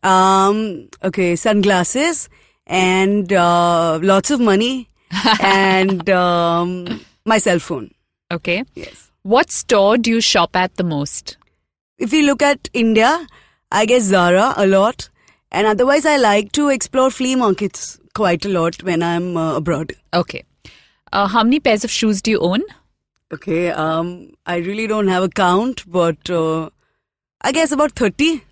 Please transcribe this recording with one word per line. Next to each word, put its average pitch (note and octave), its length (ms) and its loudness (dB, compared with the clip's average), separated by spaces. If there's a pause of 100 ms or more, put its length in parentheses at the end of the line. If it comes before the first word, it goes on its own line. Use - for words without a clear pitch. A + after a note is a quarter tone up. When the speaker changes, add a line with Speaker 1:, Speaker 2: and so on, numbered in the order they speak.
Speaker 1:
Um, F#3+ 840 2 (160)
okay, F3+ 320 0
sunglasses G#3 920 0 (380)
and, F#3+ 680 0
uh, F3 720 2
lots G3 280 2
of C#4 100 0
money A#3 480 0 (220)
Speaker 2:
<laughs> G3 300 0
Speaker 1:
and, F#3+ 680 0
um, F3 920 0 (260)
my A3 120 2
cell F3+ 200 0
phone. C3 320 -8 (420)
Speaker 2:
Okay. F3 320 -4 (100)
Speaker 1:
Yes. - 360 -18 (120)
Speaker 2:
What A#3+ 280 2
store G#3+ 480 2
do A#3 120 -2
you A3+ 100 0
shop F3+ 360 0
at F#3 200 -2
the F#3 80 -2
most? D3 520 -6 (600)
Speaker 1:
If G#3+ 140 -4
we D#4 100 2
look C#4 200 2
at C#4+ 300 0
India, A#3 540 0 (460)
I G#3+ 140 2
guess A#3+ 180 2
Zara F#3+ 520 2
a G3+ 100 2
lot. G3 420 0 (420)
And G3+ 160 0
otherwise, C4 400 2
I D4+ 100 2
like G#3+ 360 2
to D4 160 0
explore C4 420 0
flea B3+ 240 -4
markets G#3 640 -4 (160)
quite F3+ 300 0
a G3+ 40 -6
lot E3+ 360 -2
when E3+ 180 -2
I'm, E3+ 340 -4
uh, D#3+ 200 -2
abroad. D#3 360 -4 (220)
Speaker 2:
Okay. - 300 -4 (680)
Uh, G3+ 140 0
how A3 160 0
many B3+ 180 2
pairs G#3+ 240 0
of A3 60 -6
shoes G#3+ 320 -2
do A3 80 -2
you G#3+ 100 0
own? F#3+ 220 -2 (680)
Speaker 1:
Okay, E3+ 380 -4
um, D#3+ 600 -6 (160)
I F3 120 -4
really G3+ 280 -6
don't G#3 220 0
have F#3 160 0
a F#3 40 -2
count, G3+ 640 0
but, E3+ 400 -2
uh, D#3+ 400 -2 (720)
I B3 100 -2
guess D#4 220 0
about D4 200 0
thirty. C#4+ 600 -2